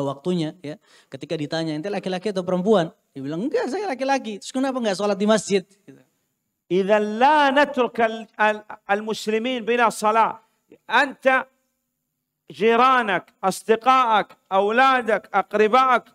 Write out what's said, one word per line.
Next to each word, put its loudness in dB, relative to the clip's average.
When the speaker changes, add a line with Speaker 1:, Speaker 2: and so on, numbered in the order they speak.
Speaker 1:
waktunya, -4
ya. -14
Ketika -10
ditanya, -6
"Ente -8
laki-laki -6
atau -6
perempuan?" 2
Dia -12
bilang, -6
"Enggak, -2
saya -6
laki-laki." -4
"Terus -14
kenapa -2
enggak -2
salat 0
di 0
masjid?" 0
Gitu. -20
Speaker 2:
Idzan 0
la 4
natruk 0
al-, -2
al-, 0
al-muslimin -4
bila 2
salah. 0
Anta 0
jiranak, 0
asdiqaak, 0
auladak, 2
aqribaak, 2